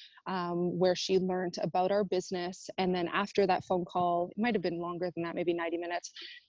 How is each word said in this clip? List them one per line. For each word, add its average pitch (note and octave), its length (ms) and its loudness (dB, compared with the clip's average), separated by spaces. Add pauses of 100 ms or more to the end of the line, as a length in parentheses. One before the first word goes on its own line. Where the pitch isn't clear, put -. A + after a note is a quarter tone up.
(280)
um, F3 500 0
where F3+ 160 6
she F#3+ 240 2
learned F#3 420 0
about F#3 300 2
our G3+ 140 4
business. F3+ 720 -4
And F#3 160 2
then F3 140 0
after G3+ 400 2
that F#3 160 2
phone F3+ 200 0
call, F3 460 0
it G#3 100 -6
might A#3 140 2
have F#3 80 0
been E3+ 160 -2
longer F3 340 -4
than E3+ 120 -4
that, E3+ 100 -6
maybe F3 180 0
ninety E3+ 260 0
minutes, F3 340 -6 (360)